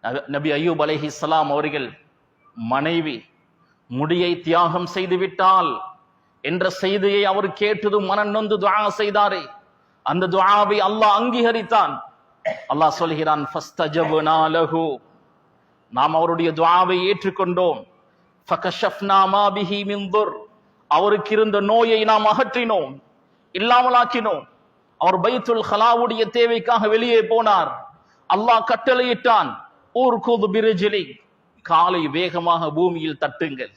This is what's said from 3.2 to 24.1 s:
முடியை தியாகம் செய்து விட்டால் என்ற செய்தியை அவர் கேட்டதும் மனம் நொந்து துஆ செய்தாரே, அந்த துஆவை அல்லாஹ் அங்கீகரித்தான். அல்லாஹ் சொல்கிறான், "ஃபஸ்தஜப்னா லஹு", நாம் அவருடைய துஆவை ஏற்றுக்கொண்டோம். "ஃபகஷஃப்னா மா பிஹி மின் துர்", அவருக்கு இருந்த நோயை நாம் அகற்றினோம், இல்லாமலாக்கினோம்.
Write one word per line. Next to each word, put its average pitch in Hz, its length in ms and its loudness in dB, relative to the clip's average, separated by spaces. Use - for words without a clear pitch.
முடியை 170 500 -2
தியாகம் 170 460 0
செய்து 185 320 -4
விட்டால் 185 520 2
என்ற 180 280 -2
செய்தியை 196 560 0
அவர் 196 280 -2
கேட்டதும் 208 520 -2
மனம் 208 240 -2
நொந்து 214 280 -2
துஆ 202 300 0
செய்தாரே, 202 540 0
அந்த 180 240 -2
துஆவை 202 520 2
அல்லாஹ் 208 380 2
அங்கீகரித்தான். 226 760 0
அல்லாஹ் 151 280 2
சொல்கிறான், 156 460 -2
"ஃபஸ்தஜப்னா 156 840 -2
லஹு", 165 360 0
நாம் 131 240 0
அவருடைய 165 360 0
துஆவை 175 480 2
ஏற்றுக்கொண்டோம். 180 800 -2
"ஃபகஷஃப்னா 196 800 -2
மா 202 240 2
பிஹி 202 340 -4
மின் 202 240 -6
துர்", 202 240 0
அவருக்கு 202 440 2
இருந்த 214 280 2
நோயை 220 440 2
நாம் 214 220 2
அகற்றினோம், 214 680 0
இல்லாமலாக்கினோம். 240 880 2